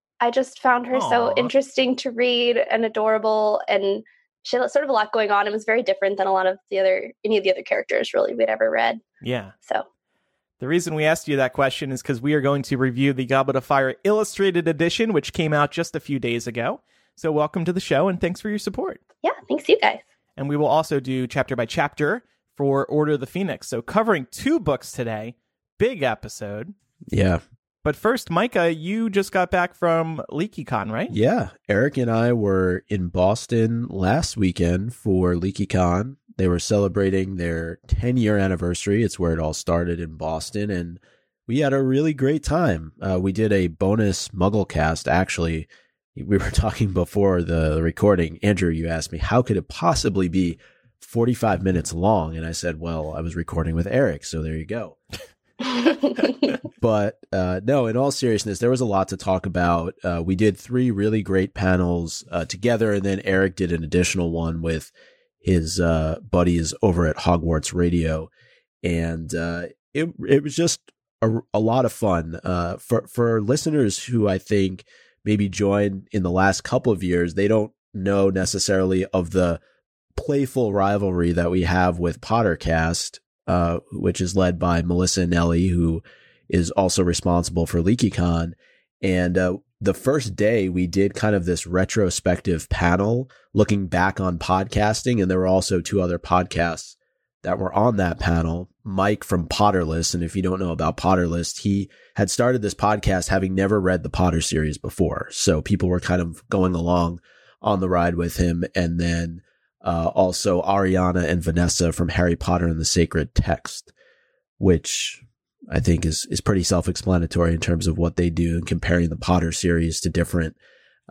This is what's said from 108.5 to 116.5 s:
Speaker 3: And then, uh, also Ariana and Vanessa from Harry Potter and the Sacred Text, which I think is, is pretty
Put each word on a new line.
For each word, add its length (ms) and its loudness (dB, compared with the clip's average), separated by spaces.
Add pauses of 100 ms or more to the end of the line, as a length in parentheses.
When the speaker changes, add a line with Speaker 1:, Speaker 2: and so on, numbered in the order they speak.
Speaker 3:
And 240 0
then, 420 -2 (420)
uh, 300 0
also 480 2
Ariana 640 2
and 160 0
Vanessa 500 2
from 160 -2
Harry 260 2
Potter 320 0
and 120 0
the 60 -2
Sacred 480 0
Text, 580 -2 (640)
which 640 0 (500)
I 80 2
think 260 2
is, 240 -4
is 120 -4
pretty 220 0